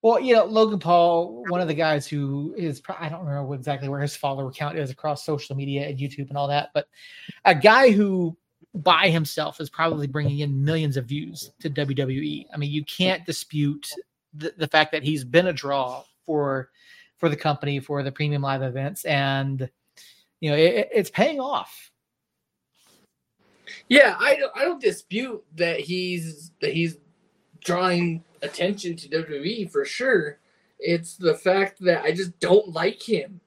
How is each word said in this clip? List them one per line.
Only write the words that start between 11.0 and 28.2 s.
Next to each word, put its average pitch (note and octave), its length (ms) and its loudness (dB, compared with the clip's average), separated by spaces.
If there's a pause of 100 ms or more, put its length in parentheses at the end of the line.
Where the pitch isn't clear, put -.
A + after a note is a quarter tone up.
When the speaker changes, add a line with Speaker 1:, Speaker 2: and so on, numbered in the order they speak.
Speaker 1:
views D3 560 -10
to D#3+ 80 -8
W C#3+ 260 -4
W C3 280 -2
E. D3+ 320 -8
I - 20 -8
mean, D3 140 -6
you D3 160 -4
can't F3+ 400 -2
dispute D3 640 -4 (420)
the, D3+ 240 -10
the D#3 120 -4
fact D#3 240 4
that D3+ 100 -2
he's C#3 220 -2
been E3 240 4
a F3 40 0
draw C3+ 520 -4 (200)
for, C#3 460 -2 (480)
for E3+ 100 0
the D3 80 0
company, C#3+ 440 -2
for C#3+ 220 -4
the C3+ 80 -4
premium D3 300 -2
live C3+ 220 -2
events, C3+ 420 -6
and, C3+ 640 0 (720)
you D#3 80 -4
know, D3 80 2
it, E3 180 6
it, G#3+ 160 0
it's G3+ 200 0
paying C#4 280 2
off. B3+ 540 -8 (2000)
Speaker 2:
Yeah, A#3+ 280 8
I C4+ 180 4
don't, C4+ 200 -4
I C4+ 80 0
don't E4 160 -2
dispute A3 640 -4 (120)
that E3+ 240 0
he's, E3+ 720 -6 (100)
that D3 100 -2
he's E3 240 -2 (680)
drawing F3 580 0 (200)